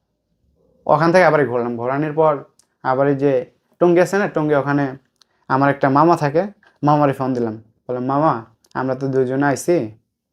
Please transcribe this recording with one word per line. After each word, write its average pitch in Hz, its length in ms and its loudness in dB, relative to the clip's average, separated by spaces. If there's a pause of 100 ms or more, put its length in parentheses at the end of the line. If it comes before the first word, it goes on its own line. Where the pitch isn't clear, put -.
(880)
ওখান 151 240 2
থেকে 180 140 4
আবার 151 200 4
ঘুরলাম। 120 320 -4
ঘোরানোর 139 360 -4
পর 156 200 2 (500)
আবার 131 240 0
এই 143 160 0
যে 143 80 2 (500)
টঙ্গী 175 180 4
আছে 175 180 0
না, 202 100 0
টঙ্গী, 151 280 -2
ওখানে 143 300 0 (640)
আমার 135 200 2
একটা 139 200 0
মামা 156 260 4
থাকে, 151 280 -2 (400)
মামারে 147 300 2
ফোন 131 200 -4
দিলাম। 113 220 -4 (260)
বললাম, 123 240 -8
"মামা, 143 280 0 (420)
আমরা 131 200 -4
তো 135 120 -8
দুজনে 131 400 -2
আইছি, 143 280 -2 (580)